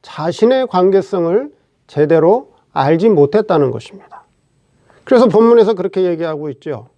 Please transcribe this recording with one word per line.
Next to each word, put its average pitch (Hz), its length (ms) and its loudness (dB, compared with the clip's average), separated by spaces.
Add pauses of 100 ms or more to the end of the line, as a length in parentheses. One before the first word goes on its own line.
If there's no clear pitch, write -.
자신의 233 640 -2
관계성을 190 840 -2 (360)
제대로 165 640 0 (220)
알지 160 340 0
못했다는 160 600 0
것입니다. - 540 -18 (800)
그래서 254 220 4
본문에서 226 460 4
그렇게 185 320 -4
얘기하고 160 460 -6
있죠. 123 480 -12